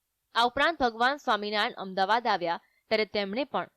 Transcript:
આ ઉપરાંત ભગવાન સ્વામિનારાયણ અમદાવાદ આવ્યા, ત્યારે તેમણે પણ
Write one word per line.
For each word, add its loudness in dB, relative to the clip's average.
આ 4
ઉપરાંત 0
ભગવાન 0
સ્વામિનારાયણ -2
અમદાવાદ 0
આવ્યા, 0
ત્યારે 2
તેમણે -4
પણ -4